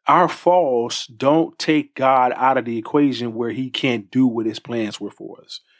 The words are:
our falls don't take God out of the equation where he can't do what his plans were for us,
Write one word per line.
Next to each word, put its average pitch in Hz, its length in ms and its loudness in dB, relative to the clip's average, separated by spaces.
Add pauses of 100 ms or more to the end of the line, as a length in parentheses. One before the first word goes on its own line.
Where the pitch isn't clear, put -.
our 160 220 6
falls 135 800 0
don't 143 520 0
take 151 360 -2
God 131 420 2
out 131 220 2
of 117 60 -2
the 117 140 -6
equation 120 560 0
where 117 160 -4
he 127 200 -6
can't 117 400 -4
do 131 160 4
what 113 200 -2
his 107 120 -6
plans 113 420 -6
were 101 100 -10
for - 320 -18
us, - 180 -18 (200)